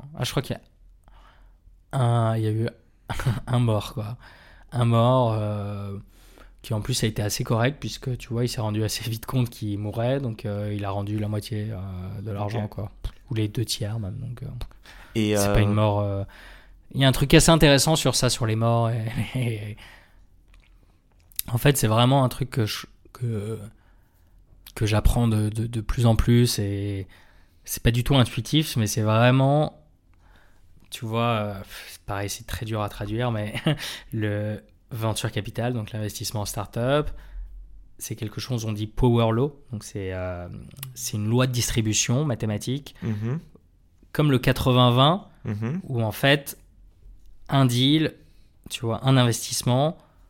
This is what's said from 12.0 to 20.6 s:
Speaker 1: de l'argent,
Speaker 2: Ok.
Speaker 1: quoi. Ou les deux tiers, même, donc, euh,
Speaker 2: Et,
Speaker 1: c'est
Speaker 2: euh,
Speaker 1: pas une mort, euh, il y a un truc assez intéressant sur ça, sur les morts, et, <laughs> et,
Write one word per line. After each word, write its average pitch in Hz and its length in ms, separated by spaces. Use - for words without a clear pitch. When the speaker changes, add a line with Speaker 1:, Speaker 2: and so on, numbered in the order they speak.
Speaker 1:
de 104 100
l'argent, 104 340
Speaker 2:
Ok. 104 60
Speaker 1:
quoi. 101 220
Ou 120 40
les 107 140
deux 110 160
tiers, 104 340
même, 104 200
donc, 117 240
euh, - 40
Speaker 2:
Et, 104 220
Speaker 1:
c'est 101 120
Speaker 2:
euh, 101 60
Speaker 1:
pas 104 80
une 101 100
mort, 107 280
euh, 98 240
il 131 80
y 135 40
a 135 40
un 131 40
truc 139 200
assez 165 180
intéressant 156 460
sur 131 180
ça, 127 140
sur - 160
les 110 120
morts, 117 340
et, 113 160
<laughs> - 140
et, 110 420